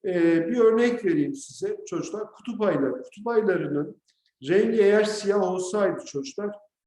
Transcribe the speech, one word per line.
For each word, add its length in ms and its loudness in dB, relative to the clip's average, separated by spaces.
e, 440 2
bir 100 -2
örnek 460 4
vereyim 300 0
size 420 -8
çocuklar. 460 -8
Kutup 280 -10
ayları. 420 0
Kutup 240 -14
aylarının 760 -2
rengi 400 2
eğer 220 6
siyah 380 0
olsaydı 640 -2
çocuklar, 460 -8